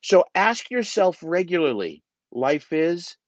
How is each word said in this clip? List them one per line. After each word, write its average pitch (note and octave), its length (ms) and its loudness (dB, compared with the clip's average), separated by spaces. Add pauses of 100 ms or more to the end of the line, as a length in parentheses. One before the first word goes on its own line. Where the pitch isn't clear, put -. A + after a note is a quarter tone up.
So F#3+ 220 6 (100)
ask A3 360 0
yourself G#3 520 0
regularly, D#3+ 800 -2 (300)
life C#3 400 -4
is E3+ 560 -4